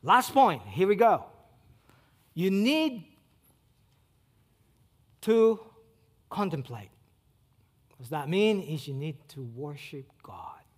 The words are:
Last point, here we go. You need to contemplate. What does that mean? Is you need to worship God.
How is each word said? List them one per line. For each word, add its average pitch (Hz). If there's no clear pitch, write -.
Last 240
point, 208
here 135
we 208
go. 285
You 180
need 240
to 226
contemplate. 131
What -
does 120
that 147
mean? 202
Is 151
you 143
need 143
to 139
worship 135
God. -